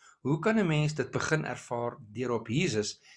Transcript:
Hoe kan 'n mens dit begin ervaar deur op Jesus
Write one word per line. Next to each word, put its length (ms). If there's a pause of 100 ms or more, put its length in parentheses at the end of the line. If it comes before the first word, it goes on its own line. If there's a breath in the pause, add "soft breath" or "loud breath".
(200 soft breath)
Hoe 180
kan 200
'n 80
mens 280
dit 160
begin 340
ervaar 560
deur 300
op 180
Jesus 520 (160 loud breath)